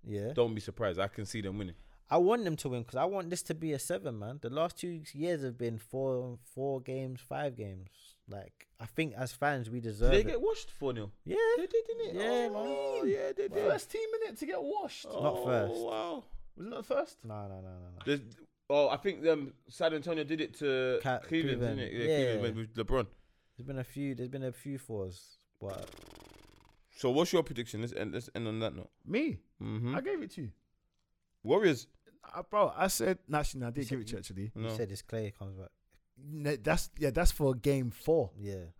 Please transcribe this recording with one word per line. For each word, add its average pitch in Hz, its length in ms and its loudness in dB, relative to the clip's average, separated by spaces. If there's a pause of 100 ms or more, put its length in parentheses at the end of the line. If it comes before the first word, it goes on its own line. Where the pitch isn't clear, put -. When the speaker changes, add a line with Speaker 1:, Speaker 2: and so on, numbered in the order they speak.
Speaker 1:
Yeah. 104 300 -4
Speaker 2:
don't 120 220 4
be 107 60 -2
surprised. 95 380 -2
I 98 80 2
can 104 180 -6
see 110 160 -6
them 98 180 -4
winning. 95 160 -6 (340)
Speaker 1:
I 151 80 4
want 214 260 6
them 165 140 0
to 147 120 -4
win 123 140 -2
'cause 123 120 -10
I 131 100 2
want 190 240 -2
this 175 140 -4
to - 120 -4
be 160 160 -4
a 139 80 -2
seven, 165 400 -4
man. 120 220 -8
The 120 80 -6
last 156 280 0
two 175 240 -6 (120)
years 156 300 -2
have 123 140 -4
been 117 200 -2
four, 127 680 -2
four 135 380 -4
games, 131 400 -6
five 139 340 -4
games. 95 340 -10 (380)
Like, - 400 -14 (120)
I 117 80 -10
think 156 260 -2
as 123 200 -4
fans, 139 360 0
we 120 100 -4
Speaker 2:
Did 117 120 -4
Speaker 1:
deserve 110 200 8
Speaker 2:
they 190 100 10
Speaker 1:
it. - 60 4
Speaker 2:
get - 140 0
washed - 300 0
four 135 220 -2
nil? 107 200 -6 (100)
Speaker 1:
Yeah. - 140 -2 (200)
Speaker 2:
They 349 100 0
did, 453 200 2
didn't 453 220 -4
it? 165 60 -6
Speaker 1:
Yeah, 453 360 2
Speaker 2:
Oh, 330 520 0
Speaker 1:
man. 311 80 4
Speaker 2:
yeah, 403 260 0
they 403 100 0
did. - 60 -4
Speaker 3:
First - 380 2
team 440 180 -2 (140)
in 415 80 -4
it 220 80 -12
to 302 80 -4
get 359 140 -2
washed. 370 440 -4
Speaker 1:
Not - 400 0
first. 113 300 2
Speaker 2:
Oh, 113 100 -4
wow. 110 380 -4 (340)
Speaker 3:
Was 175 80 -10
it 220 40 -8
not 240 80 -8
the 220 60 -8 (120)
first? - 280 -2
Speaker 1:
No, 107 240 -8
no, 95 140 -10
no, - 0 -
no, 92 80 -12
no. 90 340 -14
Speaker 2:
There's, 143 180 0 (480)
oh, 143 200 6
I 143 80 2
think 175 240 -2
them, 151 320 4 (160)
San 165 240 2
Antonio 156 300 -2
did 156 180 0
it - 140 -4
to 131 480 2
Speaker 1:
Cat-, 127 240 0
Speaker 2:
Cleveland, 147 320 2
Speaker 1:
Cleveland. 117 200 0
Speaker 2:
didn't 120 220 -4
it? 117 80 2
Yeah, 156 80 6
Speaker 1:
Yeah. 131 220 4
Speaker 2:
Cleveland 110 180 0
with 113 180 -6
LeBron. 113 320 2 (500)
Speaker 1:
There's 127 100 -14
been 135 120 -6
a 127 40 -4
few, 139 320 -4
there's 123 140 -6
been 135 140 -6
a 127 80 -2
few 135 280 -8
fours, 95 580 -8 (240)
but 98 260 -6 (1080)
Speaker 2:
So 123 160 2
what's 160 200 4
your 170 120 4
prediction? 113 380 -6
Let's 120 120 -4
end, - 200 -4
let's 117 200 -6
end 113 140 -4
on 110 140 -4
that 110 140 -2
note. - 140 -12 (160)
Speaker 3:
Me? 233 320 -2 (240)
Speaker 2:
Mm-hmm. 107 340 -2
Speaker 3:
I - 60 0
gave 349 220 -4
it - 80 -12
to 175 120 -12
you. 107 80 -8 (920)
Speaker 2:
Warriors. 160 420 6 (480)
Speaker 3:
Uh, 175 80 -6
bro, 196 340 4
I 185 120 4
said, 185 400 2
nah, 147 140 0
actually, 139 180 -2
nah, 123 80 -2
I - 20 -2
did 143 120 -4 (100)
Speaker 1:
You 135 80 0
Speaker 3:
give - 0 -
Speaker 1:
said - 20 -6
Speaker 3:
it 107 60 -8
to - 60 -8
you, 110 40 -6 (300)
actually. 113 80 -8
Speaker 1:
you 113 140 -4
Speaker 2:
No. 110 60 -2
Speaker 1:
said 107 160 -2
it's 98 120 -8
Klay 110 340 -4
comes 98 200 -10
back. 95 120 -14 (480)
Speaker 3:
No, 147 380 -4
that's, 147 420 2
yeah, 147 140 2
that's 165 220 8
for 139 200 4
game 131 380 4
four. 156 480 2
Speaker 1:
Yeah. 98 280 -8 (120)